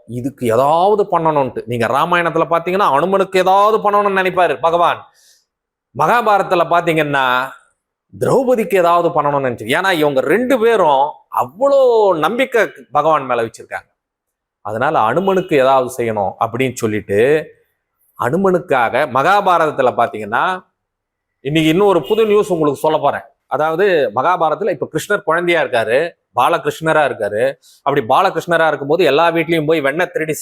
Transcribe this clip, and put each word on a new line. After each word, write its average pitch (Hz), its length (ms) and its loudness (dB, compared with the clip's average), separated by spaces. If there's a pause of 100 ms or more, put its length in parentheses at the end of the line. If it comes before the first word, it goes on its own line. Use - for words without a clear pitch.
இதுக்கு 123 400 -8
ஏதாவது 170 720 2
பண்ணணும்ட்டு, 147 480 -2
நீங்க 113 200 -2
ராமாயணத்துல 165 640 0
பாத்தீங்கன்னா 170 440 0
அனுமனுக்கு 190 440 0
ஏதாவது 196 520 2
பண்ணணும்னு 202 260 0
நினைப்பாரு 180 440 0
பகவான், 165 460 0 (920)
மகாபாரதத்துல 190 720 2
பாத்தீங்கன்னா 147 800 0 (720)
திரௌபதிக்கு 233 540 0
ஏதாவது 170 480 2
பண்ணணும்னு 143 220 -2
நினைச்சு. 117 220 -6 (120)
ஏன்னா, 190 140 -2
இவங்க 147 280 0
ரெண்டு 226 400 0
பேரும் 160 500 2 (300)
அவ்வளோ 220 760 2
நம்பிக்கை 214 520 0 (220)
பகவான் 147 320 2
மேல 123 180 -2
வச்சிருக்காங்க. - 460 -10 (720)
அதனால 127 380 -2
அனுமனுக்கு 170 580 0
ஏதாவது 131 400 2
செய்யணும் 107 440 -4
அப்படின்னு 120 340 -4
சொல்லிட்டு, 113 760 0 (680)
அனுமனுக்காக 139 920 0
மகாபாரதத்துல 156 840 2
பாத்தீங்கன்னா, 117 680 -4 (760)
இன்னைக்கு 156 300 0
இன்னும் 185 160 2
ஒரு 180 200 2
புது 220 200 0
நியூஸ் 208 260 2
உங்களுக்கு 151 280 -2
சொல்ல 156 180 0
போறேன். 131 240 -2 (240)
அதாவது, 160 680 0
மகாபாரதத்துல 160 560 0
இப்ப - 220 -6
கிருஷ்ணர் 196 300 -4
குழந்தையா 170 400 0
இருக்காரு, 120 480 0 (300)
பாலகிருஷ்ணரா 156 640 0
இருக்காரு. 117 500 -2 (280)
அப்படி 139 240 -2
பாலகிருஷ்ணரா 160 600 0
இருக்கும்போது 151 380 0
எல்லா 156 260 2
வீட்லயும் 160 360 0
போய் 160 140 0
வெண்ணெய் 147 320 -2
திருடி 156 300 -4